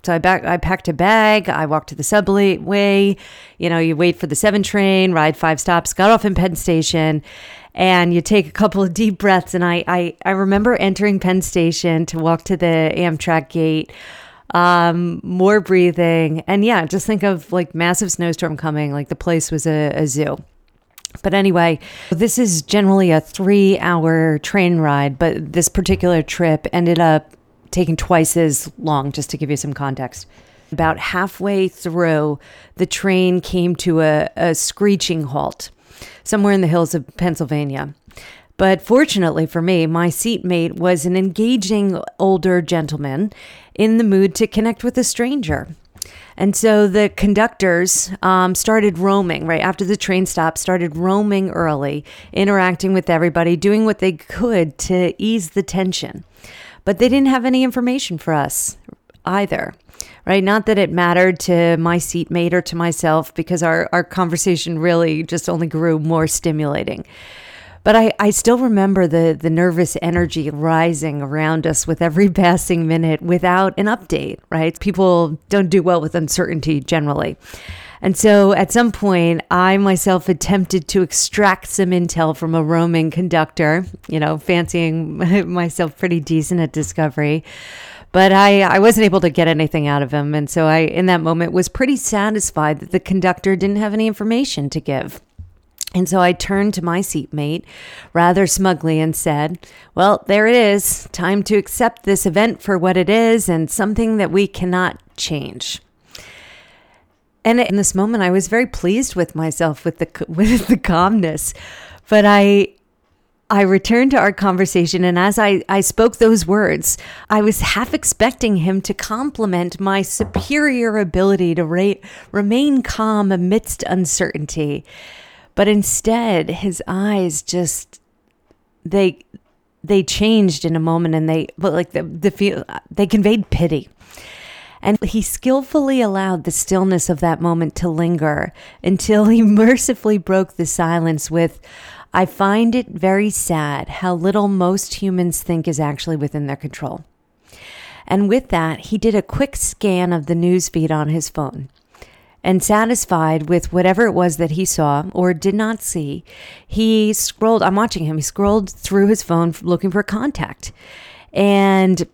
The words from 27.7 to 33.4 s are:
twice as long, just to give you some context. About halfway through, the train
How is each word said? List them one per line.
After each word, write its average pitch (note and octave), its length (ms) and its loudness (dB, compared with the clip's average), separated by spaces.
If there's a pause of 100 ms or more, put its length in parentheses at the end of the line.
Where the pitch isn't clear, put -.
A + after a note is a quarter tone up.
twice D#3+ 400 0
as D#3+ 440 0
long, C#3+ 320 -2
just - 180 -8
to D3 80 -8
give C#3+ 140 -6
you D3 40 -2
some C#3+ 180 -8
context. C3+ 520 -8 (460)
About D#3+ 260 0
halfway F#3+ 680 -2
through, D#3+ 720 -2 (380)
the F#3 100 0
train F#3 540 0